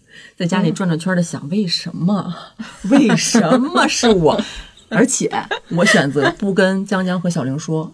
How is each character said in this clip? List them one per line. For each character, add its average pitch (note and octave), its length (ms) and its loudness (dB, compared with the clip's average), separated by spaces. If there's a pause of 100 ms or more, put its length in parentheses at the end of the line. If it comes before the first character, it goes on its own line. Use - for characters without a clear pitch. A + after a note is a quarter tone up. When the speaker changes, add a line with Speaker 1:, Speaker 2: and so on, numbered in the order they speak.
(360)
Speaker 1:
在 F3+ 100 -2
家 F#3 160 0
里 E3 80 2
转 F#3+ 180 -2
转 D#3+ 80 0
圈 F3+ 160 -4
儿 F3+ 40 0
的 F3 60 2
想， D#3 200 -8
Speaker 2:
嗯。 C3+ 60 -12
Speaker 1:
为 G3 180 -2
什 - 280 -6
么？ F3 380 -2 (580)
为 B3+ 260 4
什 A#3 420 2
么 B3+ 300 0
是 - 200 0
我？ E3+ 320 4 (480)
而 A3+ 160 2
且 - 240 -2 (420)
我 E3+ 140 2
选 C#3+ 280 2
择 D3 260 0
不 G3 160 -2
跟 F#3+ 320 2
江 F#3 180 -2
江 F#3 160 -2
和 F3+ 80 -2
小 E3+ 140 -2
玲 C3+ 160 -4
说， D#3+ 360 -4